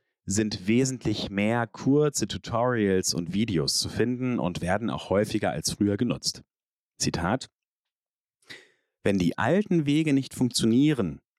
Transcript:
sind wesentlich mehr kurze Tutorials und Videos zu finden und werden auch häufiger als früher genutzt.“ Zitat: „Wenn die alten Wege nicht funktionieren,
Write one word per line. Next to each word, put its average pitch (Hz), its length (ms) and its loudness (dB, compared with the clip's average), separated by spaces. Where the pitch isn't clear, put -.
sind 101 420 -2
wesentlich 117 640 0
mehr 107 360 0
kurze 143 600 2
Tutorials 104 840 0
und 87 220 -4
Videos 90 420 0
zu - 120 -2
finden 123 500 -2
und 82 240 -4
werden 98 280 -2
auch - 200 -8
häufiger 104 400 0
als 69 200 -4
früher 101 260 0
genutzt.“ - 460 -4
Zitat: 87 500 -2
„Wenn 101 140 2
die 87 200 2
alten 165 480 2
Wege 151 260 2
nicht 135 220 0
funktionieren, 120 840 2